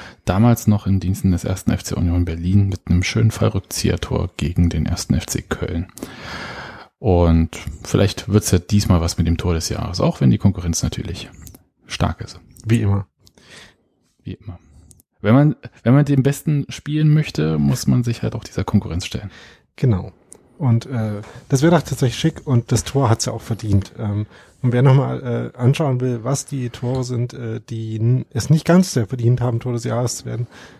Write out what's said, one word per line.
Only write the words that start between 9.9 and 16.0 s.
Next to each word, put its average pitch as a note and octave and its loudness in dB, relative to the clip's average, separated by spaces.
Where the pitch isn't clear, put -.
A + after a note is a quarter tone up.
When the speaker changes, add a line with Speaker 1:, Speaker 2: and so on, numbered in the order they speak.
Speaker 1:
auch E3 0
wenn C3 6
die A2 4
Konkurrenz F2 0
natürlich - -6
stark - -4
ist. - -14
Speaker 2:
Wie A2+ 2
immer. G2 0
Speaker 1:
Wie F#2+ -12
immer. - -14
Wenn G#2 4
man, D3 6
wenn A#2 4
man C#3+ 6